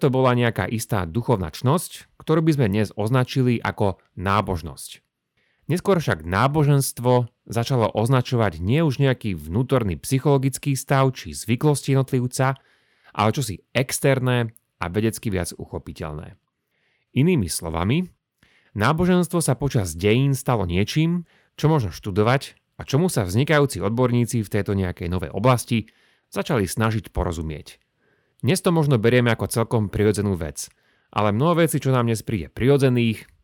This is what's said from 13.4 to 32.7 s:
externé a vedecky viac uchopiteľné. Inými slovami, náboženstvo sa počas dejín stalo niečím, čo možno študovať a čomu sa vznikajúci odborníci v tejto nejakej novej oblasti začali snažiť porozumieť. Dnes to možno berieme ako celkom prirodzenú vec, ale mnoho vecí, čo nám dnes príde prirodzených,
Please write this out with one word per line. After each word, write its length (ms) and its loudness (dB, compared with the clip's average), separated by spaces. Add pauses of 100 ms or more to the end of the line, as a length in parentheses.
externé 800 0 (320)
a 80 -6
vedecky 400 -2
viac 240 -4
uchopiteľné. 800 -12 (800)
Inými 320 2
slovami, 640 -2 (640)
náboženstvo 640 2
sa 160 0
počas 400 -2
dejín 400 2
stalo 320 -2
niečím, 560 0 (320)
čo 160 0
možno 240 0
študovať 640 0 (160)
a 80 -16
čomu 240 0
sa 160 -2
vznikajúci 560 2
odborníci 640 0
v 80 -12
tejto 240 0
nejakej 320 -2
novej 240 -4
oblasti 560 0 (400)
začali 400 -2
snažiť 480 -2
porozumieť. 640 -6 (600)
Dnes 160 2
to 160 0
možno 240 2
berieme 320 4
ako 240 -2
celkom 320 0
prirodzenú 480 0
vec, 320 -8 (480)
ale 160 0
mnoho 320 2
vecí, 160 2
čo 160 0
nám 160 2
dnes 160 -4
príde 240 -4
prirodzených, 800 2 (140)